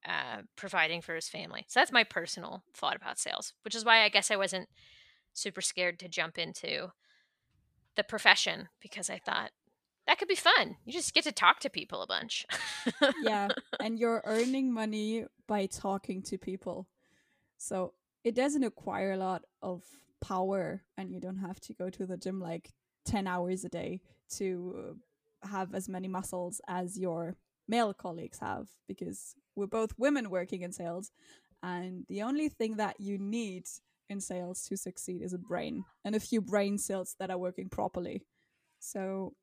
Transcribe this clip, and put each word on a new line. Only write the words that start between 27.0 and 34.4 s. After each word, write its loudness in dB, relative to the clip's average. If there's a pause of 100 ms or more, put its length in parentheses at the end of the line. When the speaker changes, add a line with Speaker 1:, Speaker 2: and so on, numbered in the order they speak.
Speaker 2:
male 2
colleagues -10
have, -6 (200)
because -10 (200)
we're -2
both 0
women 2
working -4
in -8
sales. -6 (500)
And -6
the -2
only 2
thing 0
that 0
you -2
need -2 (440)
in -6
sales -6